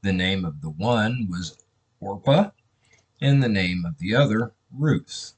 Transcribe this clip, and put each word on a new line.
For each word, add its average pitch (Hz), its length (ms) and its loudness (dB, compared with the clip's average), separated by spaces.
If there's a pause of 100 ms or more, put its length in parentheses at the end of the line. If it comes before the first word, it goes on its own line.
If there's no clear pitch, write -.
The 98 140 -2
name 92 320 0
of 73 160 -8
the 78 80 -8
one 110 580 0
was 87 300 -8 (420)
Orpah, 139 520 0 (680)
and 139 220 4
the 123 80 2
name 90 340 0
of 82 140 -6
the 95 160 -4
other, 113 400 2 (180)
Ruth. - 640 -4